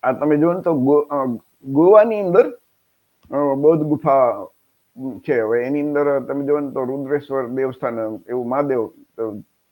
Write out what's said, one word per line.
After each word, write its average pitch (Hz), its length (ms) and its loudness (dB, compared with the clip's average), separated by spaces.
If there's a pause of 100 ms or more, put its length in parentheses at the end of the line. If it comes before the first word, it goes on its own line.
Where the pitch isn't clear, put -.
આ 127 80 0
તમે 147 260 0
જુઓ 165 160 2
ને 185 80 -4
તો 170 120 0
ગો-, 143 320 2
અ, 143 200 -4 (400)
ગોવાની 208 560 6
અંદર, 202 360 2 (720)
અ, 139 220 0
બૌદ્ધ 151 300 4
ગુફા 135 640 0 (800)
છે. 131 140 0
હવે 117 240 0
એની 143 160 -2
અંદર 143 380 0
તમે 139 260 -6
જુઓ 147 140 0
ને 139 120 -8
તો 131 120 -6
રુદ્રેશ્વર 135 640 -6
દેવસ્થાન 120 720 -6 (100)
એવું 120 200 -6
મહાદેવ, 131 380 -2
તો, - 440 -10 (400)